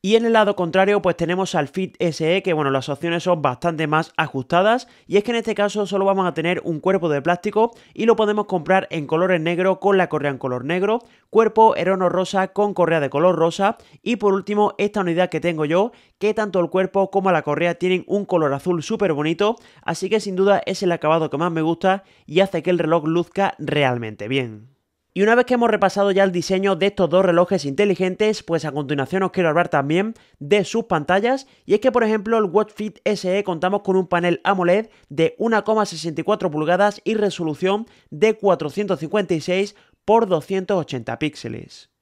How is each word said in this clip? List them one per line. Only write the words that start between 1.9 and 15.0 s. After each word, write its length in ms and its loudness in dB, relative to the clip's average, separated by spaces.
S 260 -2
E, 60 -2
que 120 0
bueno, 160 0
las 180 -2
opciones 340 -4
son 200 0
bastante 440 -2
más 300 -2
ajustadas, 720 0
y 120 0
es 60 0
que 80 -4
en 40 0
este 180 -4
caso 300 -2
solo 220 -2
vamos 200 2
a 60 -2
tener 320 -2
un 160 -4
cuerpo 300 0
de 100 0
plástico 520 -2
y 140 -2
lo 100 4
podemos 300 0
comprar 440 0
en 160 -6
colores 360 0
negro 360 0
con 200 2
la 100 2
correa 220 -2
en 80 -8
color 260 -6
negro, 360 -2
cuerpo 480 4
herono 320 0
rosa 400 0
con 240 0
correa 280 2
de 100 -2
color 260 2
rosa, 400 0
y 140 -2
por 160 2
último 460 0
esta 240 -2